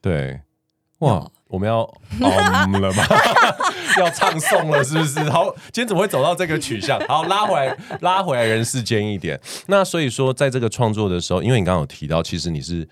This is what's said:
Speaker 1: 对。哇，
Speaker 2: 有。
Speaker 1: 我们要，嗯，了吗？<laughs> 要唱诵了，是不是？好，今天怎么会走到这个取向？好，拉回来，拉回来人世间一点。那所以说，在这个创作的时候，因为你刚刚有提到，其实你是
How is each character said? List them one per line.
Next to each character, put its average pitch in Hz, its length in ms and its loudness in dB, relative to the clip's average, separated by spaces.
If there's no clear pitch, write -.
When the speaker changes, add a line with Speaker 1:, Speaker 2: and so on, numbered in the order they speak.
Speaker 1:
对。 67 400 -2
哇， 139 140 4
Speaker 2:
有。 82 180 -6
Speaker 1:
我 92 100 -6
们 101 100 -2
要， 113 140 0
嗯， 254 600 2
了 95 120 0
吗？ 139 120 2
<laughs> 359 520 0
要 370 120 4
唱 - 300 -2
诵 160 300 2
了， 143 120 2
是 143 160 -2
不 160 60 2
是？ 151 160 -2
好， 147 240 2
今 - 20 -20
天 240 120 -2
怎 220 80 -2
么 175 80 2
会 214 60 0
走 143 120 0
到 160 140 2
这 180 140 -2
个 156 100 -2
取 131 220 -6
向？ 120 260 0
好， 156 180 2
拉 196 220 2
回 190 80 2
来， 135 220 0
拉 185 220 2
回 160 140 0
来 120 80 2
人 113 200 2
世 123 180 -4
间 104 240 0
一 104 100 -4
点。 80 240 -6
那 196 180 4
所 180 160 -2
以 139 100 0
说， 131 240 0
在 139 160 0
这 123 80 -2
个 117 100 0
创 110 240 0
作 104 160 0
的 87 120 0
时 - 120 -4
候， 90 100 2
因 107 100 2
为 120 80 4
你 92 40 0
刚 90 100 2
刚 87 60 2
有 71 60 -2
提 - 220 -12
到， 80 120 2
其 85 160 -6
实 82 140 -4
你 80 100 -4
是 82 320 -6